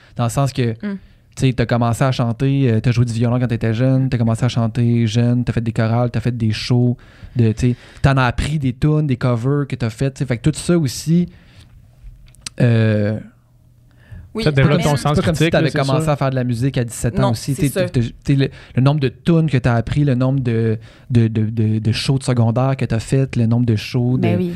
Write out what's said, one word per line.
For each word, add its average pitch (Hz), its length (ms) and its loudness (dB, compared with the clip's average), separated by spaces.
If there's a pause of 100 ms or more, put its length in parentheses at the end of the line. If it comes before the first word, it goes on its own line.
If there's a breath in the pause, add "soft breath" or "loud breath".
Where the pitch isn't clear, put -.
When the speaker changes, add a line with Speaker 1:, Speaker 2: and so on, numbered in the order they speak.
(160 soft breath)
Speaker 1:
Dans 117 100 -2
le 117 40 0
sens 139 240 0
que, 120 180 -2
Speaker 2:
Mm. 110 260 -8 (380 soft breath)
Speaker 1:
tu 135 120 0
sais, 127 60 2
t'as 123 120 0
commencé 117 380 0
à 135 80 2
chanter, 135 600 0
euh, 110 80 2
t'as 123 120 0
joué 120 140 2
du 120 80 -6
violon 120 260 0
quand 123 80 0
t'étais 113 260 -2
jeune, 131 360 2
t'as 127 80 -2
commencé 113 280 0
à 120 40 2
chanter 117 580 0
jeune, 120 360 2
t'as 117 100 -4
fait 117 80 -2
des 113 120 -4
chorales, 117 380 0
t'as 117 80 -4
fait 120 180 -2
des 110 140 0
shows, 123 460 0 (380 loud breath)
de, 113 180 2
tu 123 180 0
sais, 120 40 -2 (260 loud breath)
t'en 135 160 2
as 131 80 2
appris 143 340 -2
des 131 140 -2
tunes, 151 340 0
des 127 100 -2
covers 131 500 -2
que 135 80 -10
t'as 113 140 -4
fait, 135 220 -4
tu - 80 -10
sais. 143 60 -4
Fait 123 120 -4
que 156 120 0
tout 147 80 -2
ça 175 200 0
aussi, 165 500 0 (1300 loud breath)
euh, 110 600 2 (1120 loud breath)
Speaker 2:
Oui, 220 120 -2
Speaker 3:
Ça 156 80 2
développe 135 260 4
Speaker 2:
amène - 60 0
Speaker 3:
ton 147 100 2
sens 147 200 0
Speaker 1:
c'est 190 60 2
pas - 60 0
comme 170 80 0
si - 40 -2
Speaker 3:
critique, 156 120 2
Speaker 1:
t'avais 160 140 2
Speaker 3:
là, 143 60 0
c'est 156 80 -4
Speaker 1:
commencé 135 240 0
Speaker 3:
sûr. 156 80 0
Speaker 1:
à 143 40 0
faire 135 140 -2
de 131 60 -4
la 127 100 -2
musique 123 320 -2
à 120 80 0
dix-sept - 340 -4
ans - 40 2
Speaker 2:
Non, 120 80 2
Speaker 1:
aussi. 127 220 -4
Speaker 2:
c'est 143 140 0
Speaker 1:
T'sais, 139 140 -2
Speaker 2:
ça. - 80 0
Speaker 1:
t'as, - 100 -2 (240)
t'sais, 143 120 2
le, 135 140 2 (260 loud breath)
le - 60 2
nombre 143 200 2
de 131 80 2
tunes 160 400 2
que 135 80 0
t'as 123 180 2
appris, 147 300 0
le 135 100 2
nombre 131 240 0
de, 113 400 0 (300 loud breath)
de, 117 180 4
de 110 640 0
shows 135 260 0
de 131 60 -6
secondaire 123 540 0
que 123 80 -4
t'as 113 140 -2
fait, 135 360 -2
le 117 100 2
nombre 117 200 2
de 113 100 2
shows 123 400 -2
de, 127 60 -2
Speaker 2:
Ben - 160 2
oui. 180 180 -4